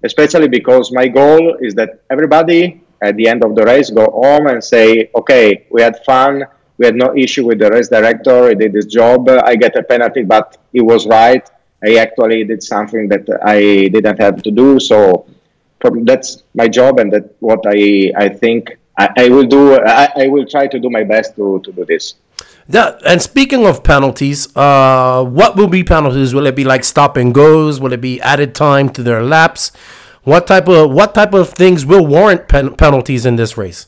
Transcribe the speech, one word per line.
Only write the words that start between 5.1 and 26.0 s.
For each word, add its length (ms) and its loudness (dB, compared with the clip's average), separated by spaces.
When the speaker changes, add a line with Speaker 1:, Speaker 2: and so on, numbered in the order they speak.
Speaker 1:
"Okay, 560 0
we 100 0
had 240 -2
fun. 400 0
We 100 0
had 100 2
no 200 -2
issue 300 -4
with 140 -2
the 100 2
race 180 0
director. 640 2
He 60 2
did 180 -2
his 120 -2
job. 420 2
I 280 2
get 200 0
a 60 -4
penalty, 400 -2
but 360 -2
he 80 -2
was 260 2
right. 420 2
I 120 2
actually 480 -2
did 180 -8
something 460 -8
that 180 -4
I 460 2
didn't 320 -2
have 220 -2
to 80 -6
do." 280 2
So 480 2
from, 240 -2
that's 380 -2
my 140 0
job, 320 2
and 120 -2
that 280 -4
what 260 -2
I, 500 0
I 120 0
think 500 -6
I, 180 0
I 120 4
will 180 4
do. 280 4
I, 420 2
I 120 0
will 180 -2
try 220 -2
to 100 -8
do 120 -6
my 140 -4
best 320 -2
to, 280 -4
to 80 -20
do 120 -10
this. 300 -6
Speaker 2:
Yeah, 360 -2
and 160 0
speaking 420 -2
of 180 0
penalties, 720 -2
uh, 680 2
what 320 0
will 120 2
be 140 -2
penalties? 520 -2